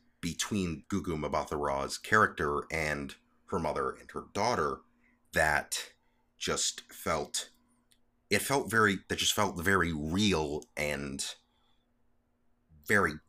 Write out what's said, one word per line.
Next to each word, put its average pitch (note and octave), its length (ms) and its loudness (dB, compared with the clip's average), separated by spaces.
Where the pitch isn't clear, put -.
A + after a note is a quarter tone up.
between F2 680 -4
Gugu F2 300 -2
Mbatha-Raw's C#2+ 800 -2
character E2 760 2
and D2+ 440 -4
her F#2 120 -2
mother C#2 320 -2
and - 200 -16
her - 220 -10
daughter G2 460 0
that D2+ 580 0
just - 440 -2
felt, - 560 -4
it G2+ 120 4
felt C3+ 280 0
very, G#2 300 4
that F2+ 80 -2
just - 160 0
felt F#2+ 260 0
very F2 320 4
real D#2 720 0
and C#2+ 480 -4
very F#2+ 260 4